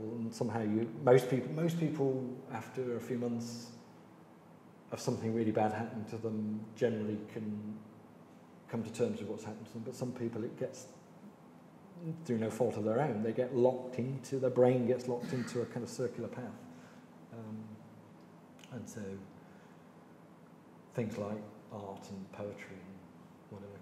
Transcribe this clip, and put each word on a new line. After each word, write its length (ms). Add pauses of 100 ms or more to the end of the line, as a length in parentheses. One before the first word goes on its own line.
(180)
and 160
somehow 280
you, 280 (140)
most 260
people, 240
most 260
people 440 (280)
after 460
a 20
few 180
months 500 (1200)
of 80
something 340
really 180
bad 220
happening 320
to 120
them 420 (160)
generally 420 (160)
can 420 (920)
come 140
to 100
terms 260
with 100
what's 140
happened 240
to 60
them, 120
but 100
some 160
people 320
it 160
gets 260 (1400)
through 120
no 120
fault 280
of 60
their 180
own. 220
They 80
get 240
locked 420
into, 400
their 120
brain 380
gets 200
locked 260
into 280
a 40
kind 180
of 60
circular 400
path. 140 (880)
Um, 260 (1160)
and 140
so 140 (1900)
things 240
like 240 (300)
art 380
and 240
poetry 420
and 200 (540)
whatever 220 (100)